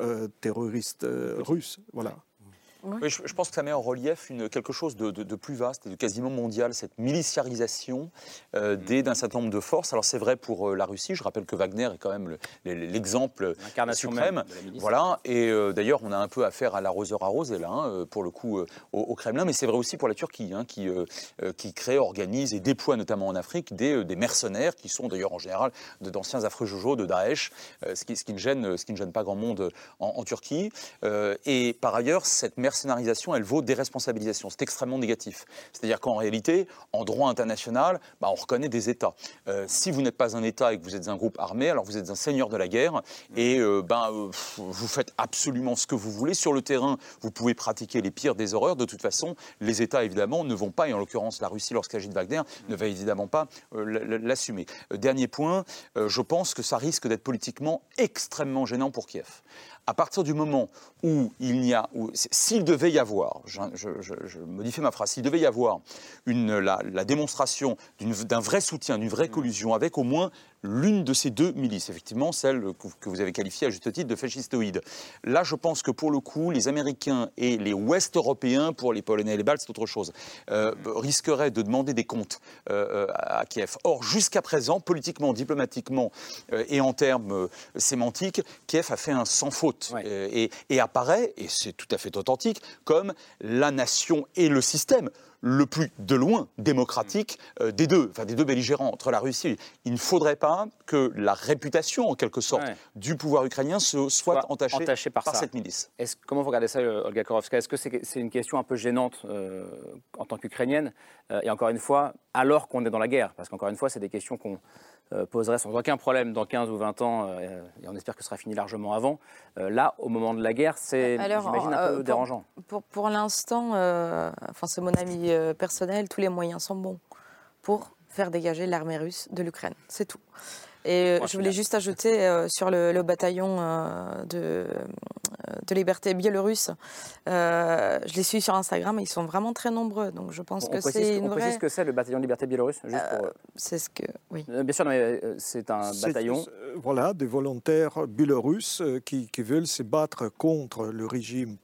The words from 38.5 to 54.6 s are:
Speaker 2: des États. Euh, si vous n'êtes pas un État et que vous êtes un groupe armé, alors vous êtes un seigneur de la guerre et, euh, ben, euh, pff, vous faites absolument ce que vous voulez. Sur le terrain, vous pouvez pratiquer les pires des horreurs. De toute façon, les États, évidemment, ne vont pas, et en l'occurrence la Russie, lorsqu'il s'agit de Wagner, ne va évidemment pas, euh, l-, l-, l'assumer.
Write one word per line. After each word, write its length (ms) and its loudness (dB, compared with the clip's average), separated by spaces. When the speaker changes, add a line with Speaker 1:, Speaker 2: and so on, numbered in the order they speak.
Speaker 2:
des 220 0
États. 240 0
Euh, 200 -2
si 220 0
vous 120 0
n'êtes 140 0
pas 200 2
un 60 -2
État 300 2
et 60 -2
que 60 -12
vous 120 -8
êtes 120 -6
un 80 -4
groupe 220 -2
armé, 320 0
alors 140 2
vous 120 -8
êtes 140 -6
un 40 -6
seigneur 340 0
de 80 -4
la 120 2
guerre 340 2
et, 240 4
euh, 220 4
ben, 300 2
euh, 160 -6
pff, 300 -10
vous 300 -6
faites 300 -2
absolument 580 -2
ce 100 -2
que 80 -2
vous 160 -4
voulez. 240 0
Sur 180 2
le 100 2
terrain, 360 2
vous 80 -4
pouvez 240 0
pratiquer 480 -2
les 80 0
pires 240 0
des 200 -2
horreurs. 220 4
De 80 0
toute 180 -10
façon, 340 -2
les 220 2
États, 220 2
évidemment, 400 0
ne 100 0
vont 160 -2
pas, 180 2
et 40 -2
en 60 0
l'occurrence 420 -4
la 80 -4
Russie, 260 -6
lorsqu'il 240 -2
s'agit 100 -8
de 60 -10
Wagner, 280 -2
ne 80 -4
va 100 -2
évidemment 400 -2
pas, 200 0
euh, 120 -4
l-, 280 -2
l-, 120 -2
l'assumer. 400 -2